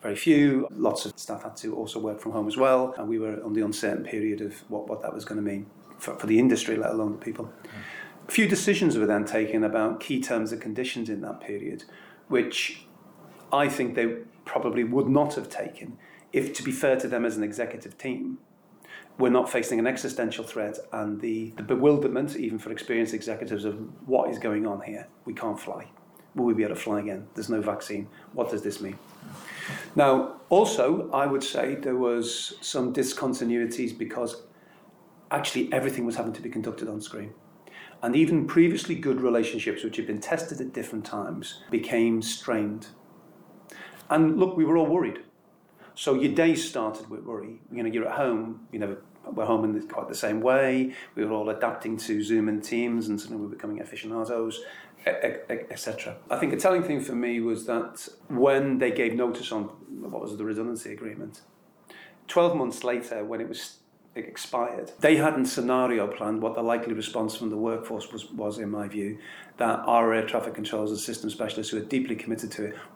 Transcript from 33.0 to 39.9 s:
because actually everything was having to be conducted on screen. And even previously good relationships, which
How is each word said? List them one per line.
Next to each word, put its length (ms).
because 440
actually 400
everything 360
was 100
having 160
to 80
be 80
conducted 400
on 140
screen. 320
And 140
even 300
previously 480
good 260
relationships, 640
which 120